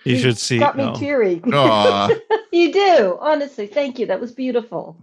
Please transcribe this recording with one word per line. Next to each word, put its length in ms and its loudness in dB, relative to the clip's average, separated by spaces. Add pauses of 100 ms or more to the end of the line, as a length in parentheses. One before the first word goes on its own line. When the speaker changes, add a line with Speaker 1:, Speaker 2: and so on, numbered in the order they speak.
Speaker 1:
You 100 0
Speaker 2:
you've 80 0
Speaker 1:
should 180 0
see, 200 -2
Speaker 2:
got 160 0
me 80 -2
Speaker 1:
oh. 120 -4
Speaker 2:
teary. 460 -2 (120)
Speaker 3:
Aw. 600 2
Speaker 2:
<laughs> 60 -4 (340)
You 180 2
do. 480 4
Honestly, 480 -2
thank 320 -4
you. 60 -2
That 160 -4
was 100 -10
beautiful. 720 -6